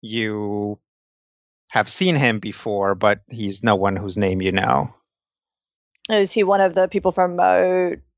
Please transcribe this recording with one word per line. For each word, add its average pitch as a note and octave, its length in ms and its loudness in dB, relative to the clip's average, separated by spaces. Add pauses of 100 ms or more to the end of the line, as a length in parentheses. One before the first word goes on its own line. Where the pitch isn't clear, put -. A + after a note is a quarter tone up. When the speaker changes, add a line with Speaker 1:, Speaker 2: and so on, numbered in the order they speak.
Speaker 1:
You G#2 760 -4 (880)
have G#3+ 220 -2
seen F#3 260 0
him A#2+ 240 2
before, G2 560 -4
but G#2 340 0
he's G2+ 340 -8
no A2 120 4
one F#2+ 200 0
whose G2 220 -8
name F#2+ 240 0
you F#2 100 0
know. F#2 400 0 (1160)
Speaker 2:
Is G3+ 220 2
he G#3+ 120 2
one G3 180 2
of F#3 140 2
the F#3 120 2
people F#3+ 240 -2
from, F3+ 280 0
uh, F#3 520 2 (260)